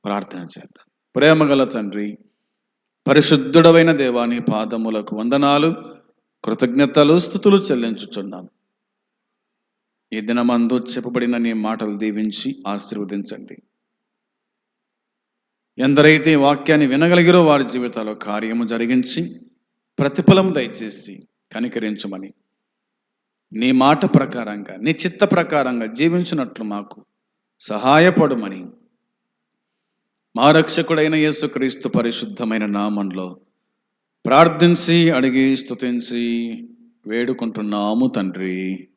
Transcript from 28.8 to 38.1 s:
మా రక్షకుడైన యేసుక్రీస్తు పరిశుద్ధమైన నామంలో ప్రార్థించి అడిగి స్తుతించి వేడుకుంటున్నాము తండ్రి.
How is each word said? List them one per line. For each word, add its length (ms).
మా 140
రక్షకుడైన 640
యేసుక్రీస్తు 720
పరిశుద్ధమైన 760
నామంలో 760
ప్రార్థించి 840
అడిగి 460
స్తుతించి 680
వేడుకుంటున్నాము 1000
తండ్రి. 920